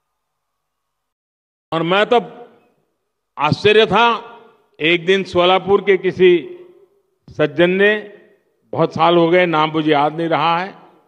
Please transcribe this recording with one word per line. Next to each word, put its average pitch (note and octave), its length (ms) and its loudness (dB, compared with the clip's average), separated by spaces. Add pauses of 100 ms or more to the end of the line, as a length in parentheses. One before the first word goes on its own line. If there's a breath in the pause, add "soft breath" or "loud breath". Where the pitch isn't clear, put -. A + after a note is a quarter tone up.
(1700)
और E3 120 -2
मैं F#3 220 0
तो A#3 160 2 (1160)
आश्चर्य G#3 480 2
था, G#3+ 540 -2 (400)
एक E3 260 -2
दिन F#3+ 180 0
सोलापुर F#3 580 0
के F#3+ 160 0
किसी F3+ 600 0 (800)
सज्जन D3+ 320 0
ने, G3+ 500 -2 (520)
बहुत D#3 220 -2
साल E3+ 240 2
हो E3 120 2
गए, F3+ 160 2
नाम D#3 260 -2
मुझे D#3 200 -2
याद D3+ 260 0
नहीं E3 120 -6
रहा D#3+ 300 -2
है, F#3+ 160 -12 (320)